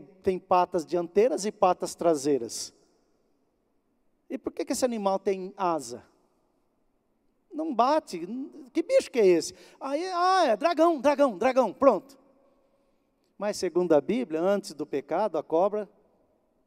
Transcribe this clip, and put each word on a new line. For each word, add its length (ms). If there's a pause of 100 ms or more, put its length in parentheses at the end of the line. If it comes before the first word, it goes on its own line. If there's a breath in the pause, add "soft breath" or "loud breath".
(240)
tem 160
patas 440
dianteiras 600
e 80
patas 420
traseiras? 800 (1500)
E 80
por 160
que 120
que 80
esse 120
animal 360
tem 360
asa? 480 (1500)
Não 200
bate. 540 (460)
Que 100
bicho 260
que 120
é 60
esse?" 280 (240 loud breath)
Aí, 340
"Ah, 340
é 100
dragão, 440
dragão, 380
dragão." 340
Pronto. 460 (1200)
Mas, 180
segundo 360
a 80
Bíblia, 400
antes 340
do 100
pecado, 540
a 60
cobra 440 (800)